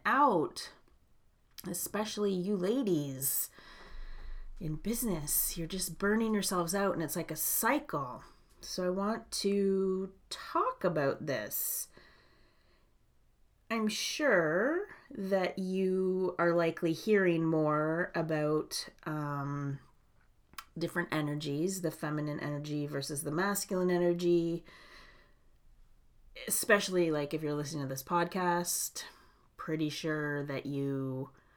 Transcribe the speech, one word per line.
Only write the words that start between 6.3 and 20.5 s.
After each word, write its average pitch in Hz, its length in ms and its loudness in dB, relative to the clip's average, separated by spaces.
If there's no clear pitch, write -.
yourselves 185 420 0
out, 196 180 4
and 165 100 -2
it's 143 140 -4
like 160 140 -4
a 156 40 -6
cycle. 156 840 0
So - 240 -4
I 180 40 2
want 208 420 -2
to 196 800 0
talk - 560 -2
about 156 400 0
this. - 600 -4
I'm 220 200 0
sure 226 960 2
that 190 480 0
you 185 800 2
are 170 140 6
likely 165 400 2
hearing 180 500 4
more 160 720 2
about, 156 720 0
um, 143 760 -4